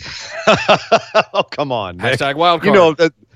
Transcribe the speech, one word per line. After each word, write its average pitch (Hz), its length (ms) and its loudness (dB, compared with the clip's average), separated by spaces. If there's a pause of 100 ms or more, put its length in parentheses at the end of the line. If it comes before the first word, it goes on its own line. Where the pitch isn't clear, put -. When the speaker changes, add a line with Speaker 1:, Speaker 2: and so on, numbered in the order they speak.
(460)
Speaker 1:
<laughs> - 20 4 (840)
Oh, 196 100 -2
come 143 280 -6
on, 95 260 -6
Nick. 127 220 -2
Speaker 2:
Hashtag 139 160 -4
wild 170 260 2
card. 185 120 2
Speaker 1:
You 196 60 6
know, 165 140 6
the, 165 180 2 (240)